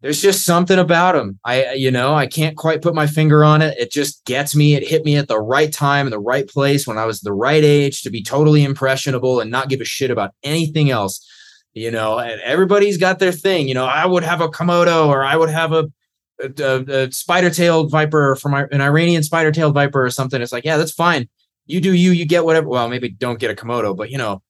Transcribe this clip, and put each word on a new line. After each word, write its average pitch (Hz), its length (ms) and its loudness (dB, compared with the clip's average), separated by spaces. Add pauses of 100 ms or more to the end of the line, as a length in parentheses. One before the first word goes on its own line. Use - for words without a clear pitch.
there's 147 200 -4
just 196 240 2
something 180 320 4
about 175 380 4
'em. 101 280 -4
I, 127 300 -2
you 131 160 -2
know, 127 240 0
I 143 140 0
can't 156 280 -4
quite 156 280 -2
put 170 100 0
my 151 140 0
finger 151 360 4
on 151 200 6
it. 156 160 -2
It 120 120 -4
just 143 340 -4
gets 143 300 -4
me. 147 200 4
It 143 120 -4
hit 156 160 0
me 151 140 2
at 143 100 -2
the 110 120 -2
right 139 340 0
time, 143 320 0
in 123 60 -4
the 107 80 -8
right 131 280 -4
place, 143 380 0
when 110 140 -6
I 110 60 -2
was 110 160 -6
the 104 120 -6
right 139 300 2
age 143 400 2
to 131 80 -8
be 113 100 -8
totally 147 420 2
impressionable 131 760 -2
and 110 100 -6
not 131 200 -4
give 131 120 -4
a 113 40 -10
shit - 260 -4
about 101 200 -4 (120)
anything 151 480 0
else. 101 340 -4 (480)
You 113 180 -8
know, 110 280 -2
and 117 220 -8
everybody's 190 560 2
got 185 220 0
their 185 120 2
thing. 175 360 -2
You 131 60 -4
know, 127 120 -2
I 147 200 0
would 180 180 0
have 165 180 -2
a 160 80 0
Komodo, 170 580 2
or 135 160 2
I 139 120 0
would 160 140 2
have 160 240 -2
a, 160 160 0 (520)
a, 135 100 -8 (120)
a, 135 440 0
a 131 40 -8
spider-tailed 170 800 0
viper 151 460 2
from 143 180 -4
I-, 139 180 -2
an 139 100 0
Iranian 160 420 2
spider-tailed 156 500 0
viper 139 320 0
or 120 60 0
something. 131 300 -4
It's 120 120 -8
like, 120 120 -8
yeah, 156 120 0
that's - 160 -2
fine. 165 340 0 (380)
You 165 160 -4
do 190 120 2
you, 180 180 4
you 170 140 2
get 165 200 2
whatever. 160 240 2
Well, 120 200 -2
maybe 123 200 -6
don't 120 300 -8
get 117 100 -4
a 107 60 -6
Komodo, 113 420 -6
but, 104 140 -10
you 139 80 -10
know 101 300 -6